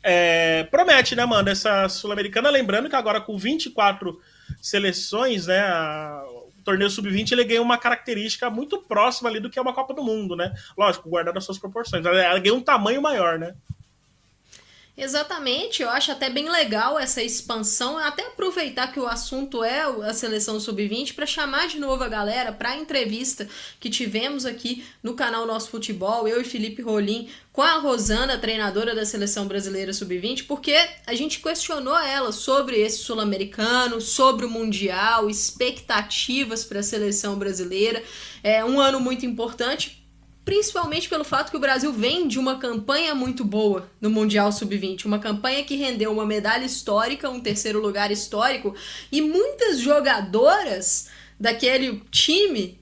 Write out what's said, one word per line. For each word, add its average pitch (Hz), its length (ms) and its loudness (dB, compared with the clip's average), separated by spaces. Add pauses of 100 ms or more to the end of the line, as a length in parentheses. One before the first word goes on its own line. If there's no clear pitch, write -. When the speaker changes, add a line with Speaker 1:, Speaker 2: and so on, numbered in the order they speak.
Speaker 1:
É, 165 600 4
promete, 277 500 6
né, 240 100 2
Amanda, 208 280 4
essa 196 380 2
Sul-Americana, 202 600 -2
lembrando 254 400 2
que 294 60 -4
agora 220 240 2
com 214 180 -8
vinte 254 280 -2
e - 40 -10
quatro 196 520 0 (400)
seleções, 202 840 -2
né, 185 120 4
a, 156 680 -2
o 123 380 -20
torneio 196 260 4
sub-vinte 202 440 0
ele 247 100 4
ganha 233 180 4
uma 240 160 4
característica 233 720 -2
muito 277 320 -4
próxima 240 480 2
ali 220 120 -4
do 233 80 -8
que - 100 -4
é - 20 -2
uma 254 120 -2
Copa 262 200 -4
do 285 100 -6
Mundo, 214 320 -2
né? 175 180 -2 (240)
Lógico, 190 320 2
guardando 170 280 0
as 190 60 -6
suas 190 140 -8
proporções, 196 480 -6
ela, 180 160 6
ela 180 180 4
ganha 202 160 4
um 254 60 -2
tamanho 247 400 4
maior, 196 360 2
né? 165 160 -8 (1500)
Speaker 2:
Exatamente, 294 800 -2
eu 240 80 0
acho 277 220 2
até 269 180 -2
bem 285 200 -2
legal 277 500 2
essa 254 240 0
expansão, 233 720 -2
até 311 300 -2
aproveitar 339 640 -2
que 285 80 -6
o 247 80 -2
assunto 247 560 -4
é 277 240 0
o, 233 140 -4
a 214 120 -4
seleção 220 460 -2
sub-vinte 214 540 -4
pra 294 120 -4
chamar 294 440 -2
de 311 100 -8
novo 262 240 -2
a 240 60 -4
galera 220 420 -2
pra 226 240 -6
entrevista 254 720 -4 (320)
que 247 100 -8
tivemos 247 560 -2
aqui 240 400 -6 (160)
no 233 120 -6
canal 233 320 -2
Nosso 220 240 -4
Futebol, 214 580 -2
eu 233 140 2
e - 20 -4
Felipe 226 380 -6
Rolim, 220 480 -2 (240)
com - 80 0
a 320 160 6
Rosana, 247 600 0
treinadora 220 560 -2
da 220 120 -2
seleção 202 420 -2
brasileira 190 460 -4
sub-vinte, 196 500 -4
porque 285 340 0 (300)
a 240 80 -4
gente 294 240 -4
questionou 311 580 -2
ela 269 360 0
sobre 262 440 0
esse 214 200 2
sul-americano, 220 1040 0
sobre 247 440 4
o 233 40 -4
Mundial, 214 800 0
expectativas 226 1400 -2
pra 202 180 -6
seleção 202 560 -2
brasileira. 196 640 0 (400)
É 220 220 4
um 269 160 4
ano 269 180 4
muito 254 260 -2
importante, 240 720 -4 (480)
principalmente 349 600 0
pelo 311 160 -2
fato 294 280 -2
que 330 60 -4
o - 20 -2
Brasil 269 340 2
vem 277 340 0
de 262 120 -2
uma 262 180 0
campanha 269 560 -2
muito 254 320 -2
boa 202 420 0 (140)
no 214 80 0
Mundial 214 420 4
sub-vinte, 196 540 -4
uma 208 140 -2
campanha 226 440 -2
que 285 120 -6
rendeu 240 360 -2
uma 214 140 0
medalha 214 400 0
histórica, 254 640 0
um 254 100 -6
terceiro 220 400 -2
lugar 202 300 0
histórico, 208 640 0 (380)
e 285 100 2
muitas 370 580 2
jogadoras 254 1300 4 (300)
daquele 240 720 2
time 311 720 2